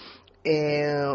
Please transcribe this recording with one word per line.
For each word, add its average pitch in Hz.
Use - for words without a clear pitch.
eh, 147